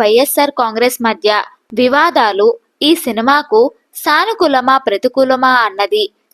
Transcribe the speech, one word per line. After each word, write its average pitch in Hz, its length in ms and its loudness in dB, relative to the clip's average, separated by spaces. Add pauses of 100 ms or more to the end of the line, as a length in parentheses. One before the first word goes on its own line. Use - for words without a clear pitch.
వైఎస్ఆర్ 269 600 0
కాంగ్రెస్ 233 360 -2 (100)
మధ్య 208 220 -2 (520)
వివాదాలు 247 680 2 (400)
ఈ 311 40 2 (140)
సినిమాకు 240 560 0 (420)
సానుకూలమా, 302 720 0 (120)
ప్రతికూలమా 254 680 0 (140)
అన్నది 202 360 -2 (300)